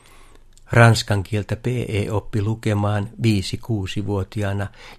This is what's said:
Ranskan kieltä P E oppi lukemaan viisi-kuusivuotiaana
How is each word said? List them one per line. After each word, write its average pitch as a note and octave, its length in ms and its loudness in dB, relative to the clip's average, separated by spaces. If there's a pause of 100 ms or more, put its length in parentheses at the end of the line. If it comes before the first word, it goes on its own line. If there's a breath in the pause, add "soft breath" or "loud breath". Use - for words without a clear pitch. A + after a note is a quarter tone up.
(720 soft breath)
Ranskan A2+ 520 6
kieltä G#2 320 -4
P - 120 -6
E A#2 440 -4
oppi G#2 300 -2
lukemaan G#2 680 0 (120)
viisi-kuusivuotiaana G2+ 1500 -2 (320 loud breath)